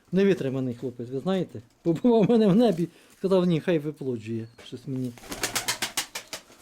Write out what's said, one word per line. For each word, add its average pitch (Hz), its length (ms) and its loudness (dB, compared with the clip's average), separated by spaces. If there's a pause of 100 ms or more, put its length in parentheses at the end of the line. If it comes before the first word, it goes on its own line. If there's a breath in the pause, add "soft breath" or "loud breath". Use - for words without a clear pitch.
(120 soft breath)
невитриманий 139 640 0
хлопець, 120 340 -8
ви 135 100 -6
знаєте. 175 420 -4 (200)
Побував 226 420 4
в 170 60 4
мене 220 180 4
в 175 80 6
небі, 190 320 2 (300 soft breath)
сказав, 180 280 2
«Ні, 170 140 2
хай 165 200 0
виплоджує 117 680 -6 (200)
щось - 200 -16
мені». 131 240 -6 (1500)